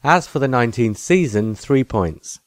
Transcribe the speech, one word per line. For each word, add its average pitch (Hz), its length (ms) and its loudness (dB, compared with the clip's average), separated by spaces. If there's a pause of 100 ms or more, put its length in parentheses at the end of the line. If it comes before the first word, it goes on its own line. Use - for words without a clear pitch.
As 160 220 2
for - 140 -6
the 135 80 2
nineteenth 117 500 0
season, 110 560 0
three 131 300 0
points. - 640 -4